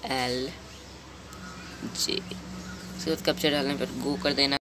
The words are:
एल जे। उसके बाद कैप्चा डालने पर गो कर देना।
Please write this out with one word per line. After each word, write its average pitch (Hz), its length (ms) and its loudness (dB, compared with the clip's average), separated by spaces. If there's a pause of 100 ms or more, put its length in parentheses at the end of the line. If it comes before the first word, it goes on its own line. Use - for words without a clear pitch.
एल 127 440 2 (1500)
जे। - 180 2
उसके - 920 -6
बाद 160 160 2
कैप्चा 156 240 6
डालने 143 260 4
पर 127 100 0 (180)
गो 143 200 2
कर 143 100 6
देना। 139 280 6